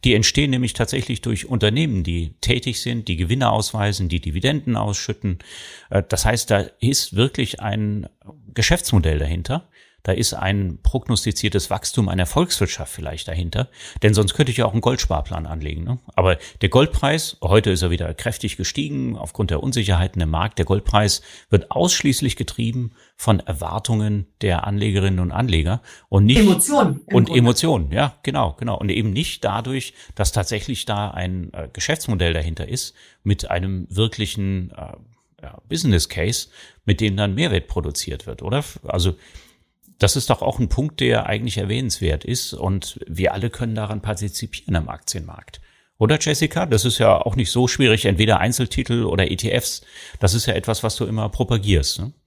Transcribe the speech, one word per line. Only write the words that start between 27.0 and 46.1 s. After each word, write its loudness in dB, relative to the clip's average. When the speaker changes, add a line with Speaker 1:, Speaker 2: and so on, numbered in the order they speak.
Speaker 2:
im 2
Speaker 1:
und 8
Speaker 2:
Grunde. 2
Speaker 1:
Emotionen, 2
ja, 0
genau, -2
genau. -4
Und -2
eben 0
nicht -4
dadurch, -4
dass 0
tatsächlich -4
da -2
ein, -6
äh, -10
Geschäftsmodell -2
dahinter -4
ist -8
mit 0
einem -2
wirklichen, -2
äh, -14
ja, -16
Business 2
Case, -4
mit 2
dem 0
dann 0
Mehrwert 0
produziert -6
wird, -12
oder? -2
Also, 0
das 2
ist -2
doch 0
auch -2
ein 0
Punkt, -2
der 2
eigentlich -4
erwähnenswert -2
ist -4
und -4
wir -2
alle -4
können -6
daran -4
partizipieren -6
am 0
Aktienmarkt. -12
Oder, 4